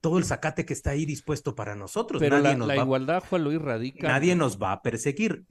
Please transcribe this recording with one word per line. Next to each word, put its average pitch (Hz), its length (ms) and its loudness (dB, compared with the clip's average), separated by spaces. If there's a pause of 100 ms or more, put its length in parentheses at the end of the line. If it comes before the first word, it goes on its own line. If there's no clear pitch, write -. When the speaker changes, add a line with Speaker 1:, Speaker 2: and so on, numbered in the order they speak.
Speaker 1:
todo 170 180 2
el 175 60 2
zacate - 420 -2
que 139 80 -4
está - 180 -4
ahí 151 140 -2
dispuesto 147 500 -4
para 104 200 -8
nosotros, 160 460 -4
Speaker 2:
Pero 147 40 4
Speaker 1:
nadie 139 280 6
Speaker 2:
la, - 20 0
Speaker 1:
nos 117 120 0
Speaker 2:
la 139 80 2
Speaker 1:
va, 127 80 4
Speaker 2:
igualdad, 131 400 0
Juan 175 200 0
Luis, 151 180 0
radica 131 480 -4
Speaker 1:
nadie 151 240 4
Speaker 2:
en - 20 4
Speaker 1:
nos 123 260 0
va 95 100 -2
a 101 100 -6
perseguir". 143 680 -2